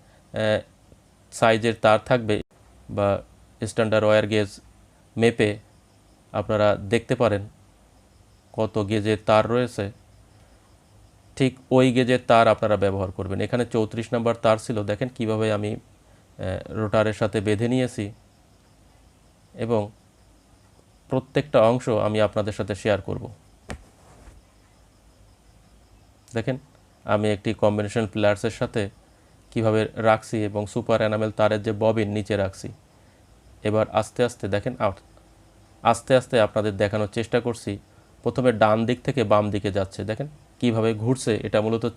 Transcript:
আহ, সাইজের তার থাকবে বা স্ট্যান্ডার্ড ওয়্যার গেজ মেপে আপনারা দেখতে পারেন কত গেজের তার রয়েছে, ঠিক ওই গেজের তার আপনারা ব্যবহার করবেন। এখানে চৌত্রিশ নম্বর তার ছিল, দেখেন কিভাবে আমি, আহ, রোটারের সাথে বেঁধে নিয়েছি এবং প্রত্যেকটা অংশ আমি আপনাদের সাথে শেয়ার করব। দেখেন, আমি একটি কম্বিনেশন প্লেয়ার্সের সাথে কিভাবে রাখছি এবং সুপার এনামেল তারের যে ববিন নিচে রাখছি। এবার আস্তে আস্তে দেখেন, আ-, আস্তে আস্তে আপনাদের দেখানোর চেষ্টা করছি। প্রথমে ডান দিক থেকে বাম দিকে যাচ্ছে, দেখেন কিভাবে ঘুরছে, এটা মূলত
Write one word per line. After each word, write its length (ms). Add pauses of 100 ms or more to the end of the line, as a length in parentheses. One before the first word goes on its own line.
(320)
আহ, 280 (720)
সাইজের 500
তার 240
থাকবে 360 (480)
বা 320 (440)
স্ট্যান্ডার্ড 400
ওয়্যার 200
গেজ 340 (560)
মেপে 420 (720)
আপনারা 440
দেখতে 380
পারেন 340 (1040)
কত 260 (100)
গেজের 380
তার 200
রয়েছে, 460 (1400)
ঠিক 220 (120)
ওই 220
গেজের 340
তার 220
আপনারা 280
ব্যবহার 340
করবেন। 300
এখানে 260
চৌত্রিশ 480
নম্বর 200
তার 220
ছিল, 260
দেখেন 260
কিভাবে 440
আমি, 240
আহ, 960
রোটারের 400
সাথে 280
বেঁধে 280
নিয়েছি 440 (1400)
এবং 360 (1160)
প্রত্যেকটা 520
অংশ 280
আমি 320
আপনাদের 320
সাথে 220
শেয়ার 260
করব। 280 (3000)
দেখেন, 240 (460)
আমি 280
একটি 220
কম্বিনেশন 520
প্লেয়ার্সের 440
সাথে 400 (600)
কিভাবে 460
রাখছি 480
এবং 220
সুপার 360
এনামেল 280
তারের 320
যে 100
ববিন 380
নিচে 260
রাখছি। 320 (960)
এবার 280
আস্তে 340
আস্তে 240
দেখেন, 300
আ-, 140 (880)
আস্তে 340
আস্তে 240
আপনাদের 360
দেখানোর 360
চেষ্টা 280
করছি। 380 (440)
প্রথমে 300
ডান 340
দিক 160
থেকে 220
বাম 260
দিকে 220
যাচ্ছে, 320
দেখেন 240 (320)
কিভাবে 340
ঘুরছে, 480
এটা 180
মূলত 260 (100)